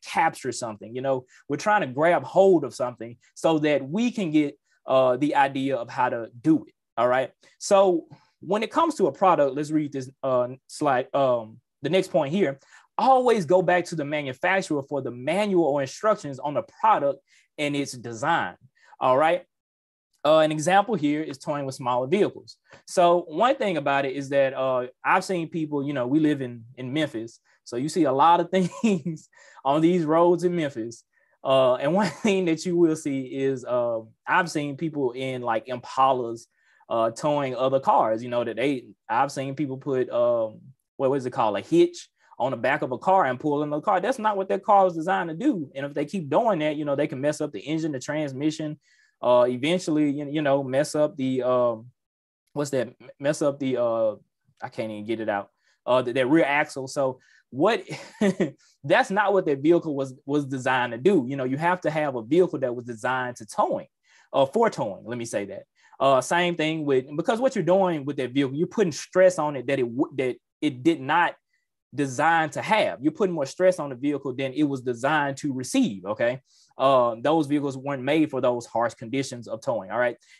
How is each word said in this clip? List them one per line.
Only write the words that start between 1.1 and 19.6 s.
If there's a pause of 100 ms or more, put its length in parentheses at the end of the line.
we're
trying
to
grab
hold
of
something (180)
so
that
we
can
get, (280)
uh,
the
idea
of
how
to (120)
do
it, (220)
all
right? (280)
So (340)
when
it
comes
to
a
product,
let's
read
this, (120)
uh, (180)
slide,
um, (240)
the
next
point
here. (380)
Always
go
back
to
the
manufacturer
for
the
manual
or
instructions
on
the (180)
product (360)
and
its
design, (420)
all
right? (800)